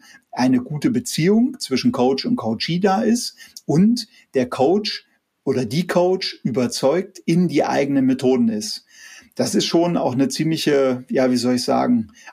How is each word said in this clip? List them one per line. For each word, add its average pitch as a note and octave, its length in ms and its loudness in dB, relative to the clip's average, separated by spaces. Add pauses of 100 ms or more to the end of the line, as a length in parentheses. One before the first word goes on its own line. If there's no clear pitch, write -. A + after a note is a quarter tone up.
(320)
eine B2+ 300 2
gute C#3+ 300 -2
Beziehung G#3 680 0
zwischen B2 320 0
Coach B2+ 340 0
und B2 100 0
Coachee A#2+ 440 -4
da G3 220 2
ist A#3 340 -2 (300)
und G#3 420 2 (260)
der B2 160 0
Coach F3+ 580 -2 (360)
oder B2+ 220 -2
die D#3 220 -4
Coach F#3 560 0
überzeugt C3 760 -2
in E3+ 280 2
die C#3+ 160 0
eigenen C#3 420 0
Methoden B2+ 440 2
ist. G#2+ 360 -6 (500)
Das A2 180 -2
ist - 120 0
schon E3+ 320 0
auch C3 160 -2
eine C#3 160 0
ziemliche, C#3 800 0
ja, C3 200 2
wie B2+ 60 2
soll B2 200 0
ich B2 100 -4
sagen, B2 420 0 (240)